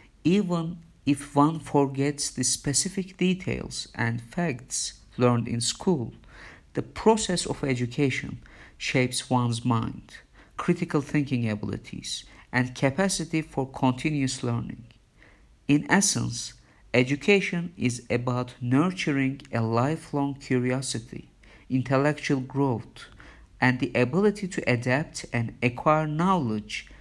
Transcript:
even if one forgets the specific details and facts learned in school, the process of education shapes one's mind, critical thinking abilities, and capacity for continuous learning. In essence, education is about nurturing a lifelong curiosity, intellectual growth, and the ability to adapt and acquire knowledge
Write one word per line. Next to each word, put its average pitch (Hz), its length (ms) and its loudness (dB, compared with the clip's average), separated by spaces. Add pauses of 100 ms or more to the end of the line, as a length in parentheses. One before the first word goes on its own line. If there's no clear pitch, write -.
(240)
even 175 540 2 (280)
if 143 300 0
one 156 240 4
forgets 139 680 0
the - 140 -6
specific - 720 -2
details - 800 -2
and 117 260 -2
facts - 760 -6 (220)
learned 123 300 4
in 117 140 -4
school, 120 520 -2 (600)
the - 100 -4
process 220 640 0
of - 160 -6
education 131 800 -2 (360)
shapes - 540 0
one's 120 340 0
mind, - 520 -2 (400)
critical 175 440 0
thinking 131 480 0
abilities, - 760 -6 (260)
and 127 240 0
capacity 165 680 0
for 135 280 -4
continuous 131 720 0
learning. 120 420 -4 (840)
In 147 200 6
essence, 120 640 0 (380)
education 170 840 2
is 123 340 0
about 123 500 -2
nurturing 139 800 2 (120)
a 117 80 0
lifelong 139 760 0
curiosity, 127 960 -4 (400)
intellectual 135 680 2
growth, 131 680 -4 (540)
and 127 180 4
the 135 160 -2
ability 180 540 2
to - 200 -4
adapt 127 640 0
and 117 300 -2
acquire 151 460 2
knowledge 151 800 -2 (120)